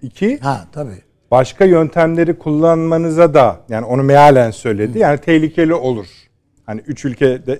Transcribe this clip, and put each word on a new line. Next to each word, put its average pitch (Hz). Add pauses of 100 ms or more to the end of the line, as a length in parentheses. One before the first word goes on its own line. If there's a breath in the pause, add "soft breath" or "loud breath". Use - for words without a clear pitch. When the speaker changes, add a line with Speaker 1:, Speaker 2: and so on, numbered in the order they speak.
Speaker 1:
İki, 208
Speaker 2:
Ha, 220
tabii. 127 (300)
Speaker 1:
başka 131
yöntemleri 165
kullanmanıza 165
da, 117
yani 113
onu 135
mealen 139
söyledi. 107
Speaker 2:
Hı. 214
Speaker 1:
Yani 151
tehlikeli 160
olur. 123 (580)
Hani 110
üç -
ülke -
de 127